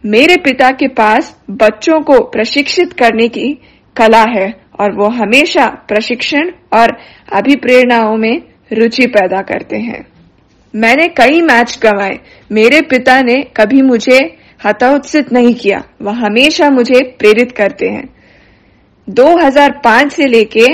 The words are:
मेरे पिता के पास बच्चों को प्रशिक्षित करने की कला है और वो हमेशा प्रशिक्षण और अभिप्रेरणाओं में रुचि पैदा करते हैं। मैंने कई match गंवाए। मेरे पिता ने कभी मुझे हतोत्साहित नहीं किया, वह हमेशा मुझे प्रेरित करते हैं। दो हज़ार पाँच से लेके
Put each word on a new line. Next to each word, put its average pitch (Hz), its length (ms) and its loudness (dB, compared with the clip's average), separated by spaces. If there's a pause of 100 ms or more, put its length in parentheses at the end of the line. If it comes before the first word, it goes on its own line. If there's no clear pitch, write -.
मेरे 269 300 2
पिता 262 340 0
के 269 180 -4
पास 226 520 -2 (100)
बच्चों 220 500 0
को 277 200 2
प्रशिक्षित 285 720 -4
करने 226 360 0
की 240 300 -6 (380)
कला 226 280 4 (120)
है 196 180 -4 (260)
और 202 120 -2
वो 202 160 -2
हमेशा 240 580 0
प्रशिक्षण 247 840 -4 (220)
और 226 240 2 (360)
अभिप्रेरणाओं 240 840 0
में 220 260 -4 (300)
रुचि 233 340 0
पैदा 190 360 0
करते 190 340 -8
हैं। 220 300 -10 (680)
मैंने 247 340 0
कई 302 340 2
match 240 400 0
गंवाए। 202 360 -2 (340)
मेरे 233 280 2
पिता 262 400 0
ने 254 220 0 (140)
कभी 226 260 2
मुझे 262 540 0 (300)
हतोत्साहित 269 680 -2
नहीं 240 220 2
किया, - 280 -4 (200)
वह 202 100 -6
हमेशा 254 580 0
मुझे 254 480 0
प्रेरित 220 340 2
करते 202 360 -4
हैं। 208 200 -10 (1040)
दो 294 360 4
हज़ार 277 380 2
पाँच 254 280 2
से 294 140 -2
लेके 226 480 2